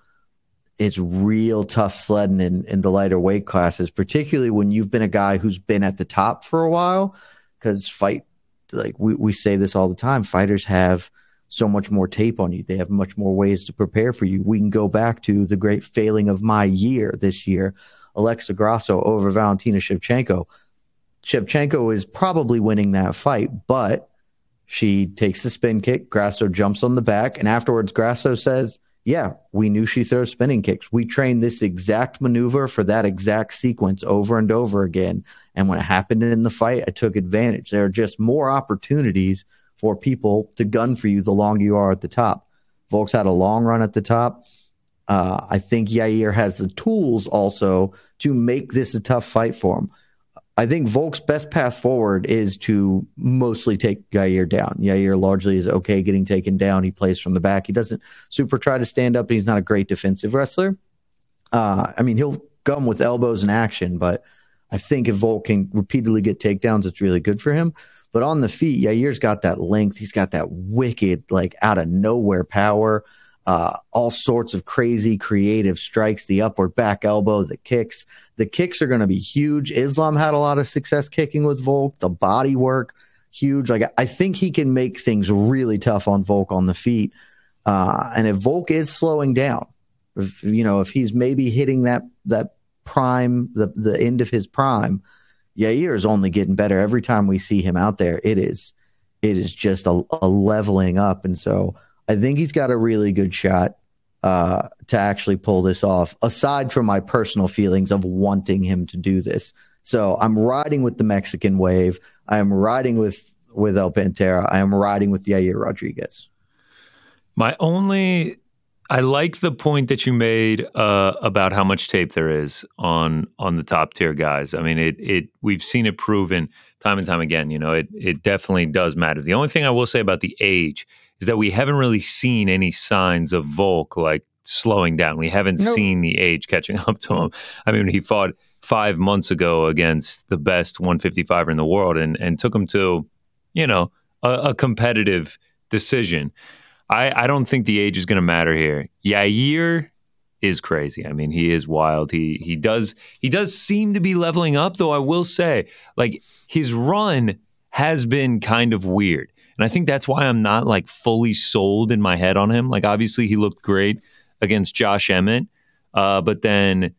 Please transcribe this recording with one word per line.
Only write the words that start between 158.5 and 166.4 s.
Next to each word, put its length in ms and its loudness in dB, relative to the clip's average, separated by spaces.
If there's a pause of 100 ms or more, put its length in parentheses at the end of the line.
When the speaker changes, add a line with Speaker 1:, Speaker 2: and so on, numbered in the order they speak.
Speaker 2:
of 140 -2
weird. 460 0 (260)
And 80 2
I 40 0
think 180 0
that's 200 0
why 180 0
I'm 180 2
not, 240 2
like, 200 0
fully 460 0
sold 580 0
in 80 2
my 160 2
head 220 2
on 140 4
him. 180 0
Like, 160 0
obviously 420 0
he 100 2
looked 260 -2
great 360 0 (400)
against 360 0
Josh 340 0
Emmett. 380 2 (480)
Uh, 260 2
but 220 -2